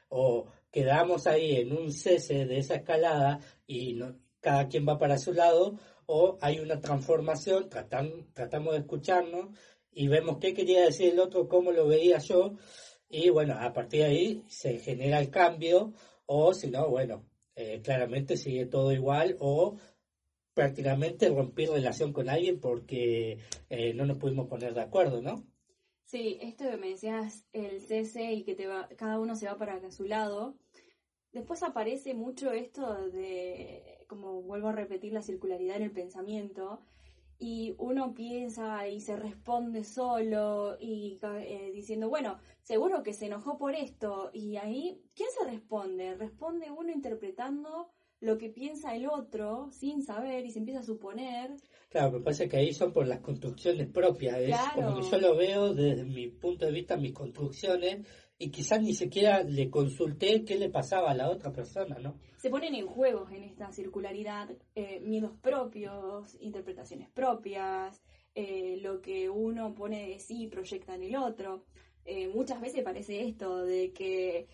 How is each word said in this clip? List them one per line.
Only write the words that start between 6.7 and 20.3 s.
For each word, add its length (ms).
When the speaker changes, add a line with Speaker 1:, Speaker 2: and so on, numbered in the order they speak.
Speaker 1:
transformación, 880
tratan-, 640
tratamos 420
de 60
escucharnos 680
y 180
vemos 300
qué 160
quería 300
decir 240
el 100
otro, 300
cómo 240
lo 160
veía 300
yo, 360
y 220
bueno, 280
a 140
partir 280
de 60
ahí 400
se 320
genera 400
el 120
cambio, 600
o 280
si 160
no, 200
bueno, 340
eh, 260
claramente 540
sigue 300
todo 260
igual, 480
o 360